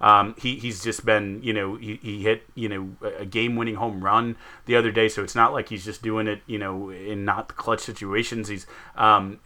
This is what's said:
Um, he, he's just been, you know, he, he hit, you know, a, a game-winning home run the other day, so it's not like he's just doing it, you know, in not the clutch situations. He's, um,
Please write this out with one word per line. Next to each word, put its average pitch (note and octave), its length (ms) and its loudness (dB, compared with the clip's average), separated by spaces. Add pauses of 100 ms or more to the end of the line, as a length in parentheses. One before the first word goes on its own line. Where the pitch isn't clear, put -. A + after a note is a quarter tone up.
Um, G#2 360 8
he, B2+ 180 -4
he's A2+ 280 -8
just A2+ 220 -6
been, G#2 360 2
you A2+ 120 -2
know, G2+ 220 -4
he, A2 260 -10
he G#2 200 -8
hit, G#2+ 200 2 (120)
you A2+ 140 -4
know, G2 220 -8 (120)
a, G2+ 200 -8
a G#2 40 -10
game-winning A2+ 500 -2
home G2+ 280 -6
run A2+ 320 2 (300)
the A#2+ 100 4
other A2+ 160 4
day, A2 160 4
so G#2 160 -4
it's - 100 -10
not A#2 200 4
like B2 160 -6
he's G2 140 -10
just G#2 180 -12
doing A2 240 -2
it, G#2 200 -4
you A2 120 -6
know, G2 320 -8
in G2+ 340 -8
not G2+ 240 -2
the - 60 -16
clutch A2+ 260 -2
situations. G#2+ 680 -4
He's, G2+ 180 -10 (300)
um, G#2 500 4